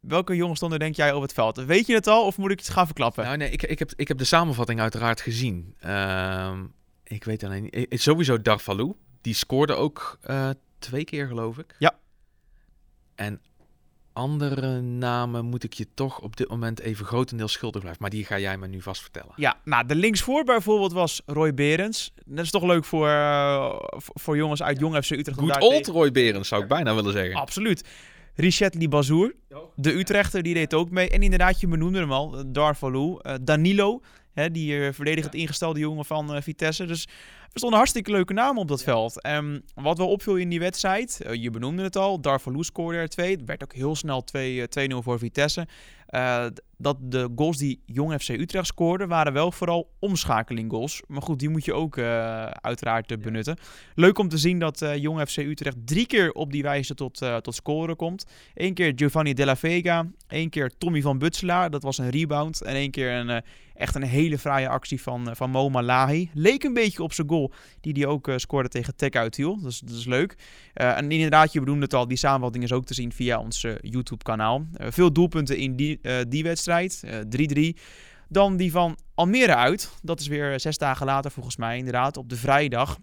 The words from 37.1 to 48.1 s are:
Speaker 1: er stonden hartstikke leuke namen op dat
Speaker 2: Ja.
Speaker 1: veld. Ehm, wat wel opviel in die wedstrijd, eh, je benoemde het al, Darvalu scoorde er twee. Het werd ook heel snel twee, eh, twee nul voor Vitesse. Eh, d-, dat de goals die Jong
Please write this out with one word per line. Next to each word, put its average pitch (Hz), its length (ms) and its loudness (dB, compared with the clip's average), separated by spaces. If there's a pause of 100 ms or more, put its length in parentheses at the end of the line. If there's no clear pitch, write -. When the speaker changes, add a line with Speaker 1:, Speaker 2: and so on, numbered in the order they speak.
Speaker 1:
er - 80 -12
stonden 233 180 4
hartstikke 226 340 4
leuke 185 220 2
namen 240 280 2
op 170 60 -2
dat 143 120 0
Speaker 2:
Ja. - 60 -8
Speaker 1:
veld. 117 360 0
Ehm, 147 380 -4 (160)
wat 151 220 0
wel 180 120 0
opviel 196 260 2
in 180 140 0
die 170 100 0
wedstrijd, 190 640 -2
eh, - 120 -6
je 117 160 -4
benoemde 131 340 -4
het 185 120 -6
al, 190 260 0
Darvalu 139 420 0
scoorde 170 340 -6
er 165 120 -4
twee. 180 220 -2
Het 151 140 -2
werd - 180 -8
ook - 100 -16
heel 143 220 -2
snel 135 280 -4
twee, 127 380 -4
eh, 120 60 -4
twee 139 200 -2
nul 127 140 -4
voor 120 180 -2
Vitesse. 143 480 0 (400)
Eh, 123 380 0
d-, - 160 -10 (160)
dat 143 240 0
de 127 340 -2
goals 151 220 2
die 139 280 -2
Jong 143 360 -2